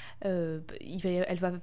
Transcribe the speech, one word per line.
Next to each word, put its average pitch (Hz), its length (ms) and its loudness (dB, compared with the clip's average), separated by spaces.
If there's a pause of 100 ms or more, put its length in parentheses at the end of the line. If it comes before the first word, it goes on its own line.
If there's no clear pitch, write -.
(260)
euh, 165 360 2 (180)
il 175 240 -6
va, 185 60 4 (180)
elle 180 120 0
va 180 120 2 (120)